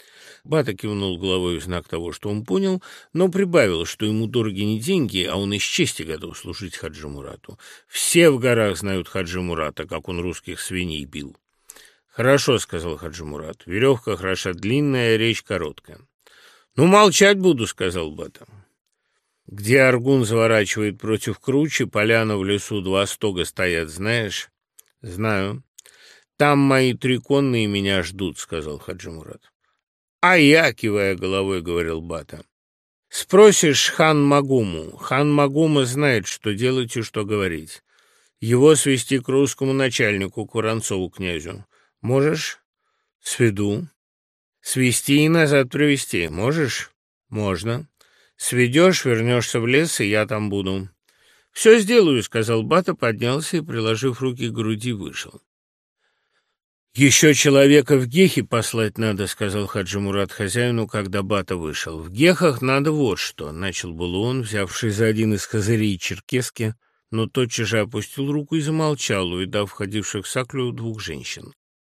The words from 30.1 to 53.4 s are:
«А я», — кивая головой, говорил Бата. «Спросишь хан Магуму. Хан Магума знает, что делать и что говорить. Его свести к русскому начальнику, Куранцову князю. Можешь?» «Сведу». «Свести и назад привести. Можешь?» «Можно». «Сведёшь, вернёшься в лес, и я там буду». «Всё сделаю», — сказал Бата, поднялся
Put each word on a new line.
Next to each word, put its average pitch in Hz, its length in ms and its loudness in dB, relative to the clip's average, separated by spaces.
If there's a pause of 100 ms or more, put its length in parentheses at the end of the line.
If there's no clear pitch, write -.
«А 180 160 4
я», — 151 360 6
кивая 101 420 0
головой, 95 480 -2
говорил 82 360 -2
Бата. 80 440 -12 (640)
«Спросишь 190 800 6
хан 156 340 4
Магуму. 127 760 2
Хан 147 360 0
Магума 147 520 2
знает, 127 420 0
что - 260 -6
делать 123 420 -2
и 117 60 -4
что 107 240 -6
говорить. 92 560 -4 (580)
Его 127 360 6
свести 135 420 0
к 123 120 -6
русскому 135 440 0
начальнику, 110 720 -2
Куранцову 107 640 -4
князю. 90 560 -8 (360)
Можешь?» 139 580 -2 (640)
«Сведу». 107 640 0 (720)
«Свести 131 640 2
и 156 40 4
назад 147 400 4
привести. 139 580 0
Можешь?» 117 640 -4 (380)
«Можно». 107 580 -4 (480)
«Сведёшь, 131 720 2
вернёшься 120 560 0
в 117 60 -2
лес, 147 340 2
и 101 80 0
я 107 160 2
там 107 240 -4
буду». 95 400 -4 (640)
«Всё 226 280 8
сделаю», — 190 440 4
сказал 113 400 -2
Бата, 170 300 2
поднялся 127 640 -2